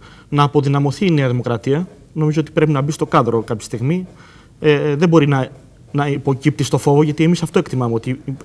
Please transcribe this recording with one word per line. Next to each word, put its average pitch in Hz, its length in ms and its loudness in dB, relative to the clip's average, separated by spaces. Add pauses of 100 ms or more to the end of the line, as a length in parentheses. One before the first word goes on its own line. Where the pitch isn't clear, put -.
(280)
να 147 140 0
αποδυναμωθεί 143 640 0
η 180 40 2
Νέα 143 180 2
Δημοκρατία. 123 600 -2 (240)
Νομίζω 156 280 0
ότι 151 100 -4
πρέπει 156 220 2
να 139 80 0
μπει 143 120 -2
στο 151 140 -4
κάδρο 117 360 2
κάποια 110 220 -6
στιγμή. 151 420 -4 (540)
Ε, 147 360 2
δεν 170 120 2
μπορεί 160 200 6
να, 135 200 0 (440)
να 143 140 -2
υποκύπτει 139 580 -2
στο - 140 -2
φόβο, 147 240 2
γιατί 151 220 0
εμείς 170 180 2
αυτό - 160 -2
εκτιμάμε, 127 360 -2
ότι 123 260 -4 (240)